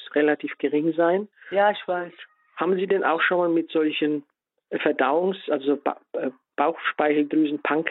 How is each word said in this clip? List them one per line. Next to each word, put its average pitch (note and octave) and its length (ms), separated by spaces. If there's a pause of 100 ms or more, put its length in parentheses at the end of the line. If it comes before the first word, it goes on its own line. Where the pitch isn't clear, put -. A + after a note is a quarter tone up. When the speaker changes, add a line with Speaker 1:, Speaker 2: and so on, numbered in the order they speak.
(140)
Speaker 1:
relativ D3 440
gering D3+ 360
sein. F3 340 (240)
Speaker 2:
Ja, G3+ 180
ich G3+ 160
weiß. F3 260 (440)
Speaker 1:
Haben F3 200
Sie F#3+ 120
denn G3 160
auch D#3 180
schon F3+ 160
mal F3 100
mit E3 220
solchen D3+ 540 (480)
Verdauungs-, D#3 800
also C#3 260
Ba-, - 240 (120)
äh, - 180 (260)
Bauchspeicheldrüsen, D3+ 1040 (300)